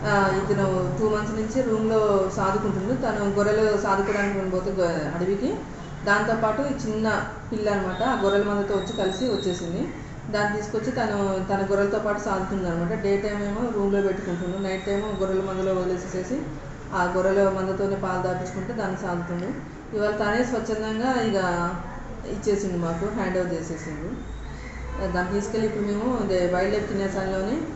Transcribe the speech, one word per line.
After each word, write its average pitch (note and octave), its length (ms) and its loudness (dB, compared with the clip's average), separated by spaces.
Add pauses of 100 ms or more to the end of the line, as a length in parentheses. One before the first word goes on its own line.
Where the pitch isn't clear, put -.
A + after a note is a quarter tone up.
ఆ, G3 360 4
ఇతను F#3+ 560 2
టూ G#3+ 100 4
మంత్స్ G#3+ 260 0
నుంచి A3 260 0
రూమ్లో G#3+ 720 4
సాదుకుంటుండు. G3 680 2
తను G#3 280 0
గొర్రెలు G#3 520 4
సాదుకోవడానికి G3+ 680 2
పోతే F3+ 220 0
గొ-, E3 440 0
అడవికి, G3+ 400 0 (500)
దాంతోపాటు A3 560 2
ఈ C#4 260 -2
చిన్న G#3+ 420 0 (220)
పిల్ల G#3 180 0
అనమాట, F#3 340 0
ఆ A#3+ 180 2
గొర్రెల G3+ 220 4
మందతో G3+ 300 0
వచ్చి F#3+ 240 -2
కలిసి F#3+ 280 0
వచ్చేసింది. F#3 600 -2 (440)
దాన్ని G#3 260 0
తీసుకొచ్చి A3 340 -2
తను G3+ 580 0
తన G3 220 0
గొర్రెలతో G3+ 280 2
పాటు G#3 200 0
సాదుతుంది F#3+ 500 -2
అనమాట. E3+ 320 0
డే G3 160 2
టైమ్ G3+ 260 -2
ఏమో A3 280 -2
రూమ్లో G3+ 300 2
పెట్టుకుంటుండు, F3+ 560 -2
నైట్ F#3+ 280 -2
టైమ్ G3+ 180 0 (160)
గొర్రెల F#3+ 220 2
మందలో F#3+ 320 0
వదిలేసేసేసి F#3 680 -2 (520)
ఆ F3 100 2
గొర్రెల F#3+ 460 4
మందతోనే F#3+ 460 0
పాలు F#3 320 -2
తాపించుకుంటే F#3 460 -4
దాన్ని F#3+ 240 -2
సాదుతుండు. F3 760 -4 (200)
ఇవాళ G#3 160 2
తనే A3 320 2
స్వచ్ఛందంగా A3 680 0 (100)
ఇక F#3 500 2 (600)
ఇచ్చేసిండు, G3 460 0
మాకు E3+ 280 0
హ్యాండ్ G3 320 0
ఓవర్ F3 160 0
చేసేసిండు. D#3+ 840 -6 (800)
దాన్ని F3+ 200 0
తీసుకెళ్ళి G#3+ 340 0
ఇప్పుడు G#3 160 0
మేము G#3+ 400 0
ఇదే F3+ 300 2
వైల్డ్ F#3+ 200 2
లైఫ్ G#3 140 0
కిన్యాసాలలోని G3 720 0 (140)